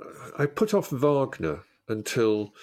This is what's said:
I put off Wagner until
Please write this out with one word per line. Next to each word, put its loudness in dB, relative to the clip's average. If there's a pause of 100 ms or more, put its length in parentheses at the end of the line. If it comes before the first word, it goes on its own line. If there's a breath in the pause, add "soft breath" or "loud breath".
(380)
I 2
put 0
off 2
Wagner 0 (260)
until 0